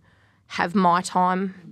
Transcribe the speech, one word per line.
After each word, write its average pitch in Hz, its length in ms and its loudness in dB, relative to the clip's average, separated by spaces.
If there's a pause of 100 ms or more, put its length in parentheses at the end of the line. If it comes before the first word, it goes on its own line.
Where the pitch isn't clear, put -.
(480)
have 180 280 -4
my 180 280 4
time 185 520 -2 (180)